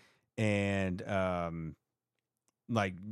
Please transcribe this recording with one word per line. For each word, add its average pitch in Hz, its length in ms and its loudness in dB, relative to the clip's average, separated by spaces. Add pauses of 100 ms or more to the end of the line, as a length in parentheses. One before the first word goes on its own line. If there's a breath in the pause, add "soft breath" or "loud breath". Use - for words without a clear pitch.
(380 soft breath)
and, 101 680 2
um, 87 680 -2 (960)
like, 101 260 2 (160)